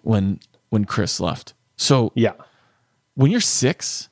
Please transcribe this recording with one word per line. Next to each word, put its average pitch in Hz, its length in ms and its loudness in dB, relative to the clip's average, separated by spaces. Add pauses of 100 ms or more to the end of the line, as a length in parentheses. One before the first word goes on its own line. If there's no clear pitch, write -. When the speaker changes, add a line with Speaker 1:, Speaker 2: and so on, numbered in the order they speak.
Speaker 1:
when, 98 380 0 (300)
when 104 160 0
Chris - 340 -4
left. - 340 -6 (220)
So 127 400 2
Speaker 2:
Yeah. 113 180 2 (800)
Speaker 1:
when 135 160 4
you're 233 100 2
six - 720 -2